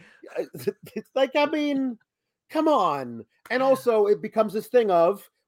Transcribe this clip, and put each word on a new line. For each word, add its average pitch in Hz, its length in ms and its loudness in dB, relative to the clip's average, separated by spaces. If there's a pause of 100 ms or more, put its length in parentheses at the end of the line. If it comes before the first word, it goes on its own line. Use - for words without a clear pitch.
(360)
<laughs> - 600 -10
It's 214 180 -12
like, 269 200 0
I 294 120 2
mean, 285 500 -2 (540)
come 311 180 0
on. 143 560 0 (240)
And 254 140 -2
also, 240 440 2
it 202 140 2
becomes 214 320 -2
this 208 140 -6
thing 226 240 2
of, 175 360 2 (220)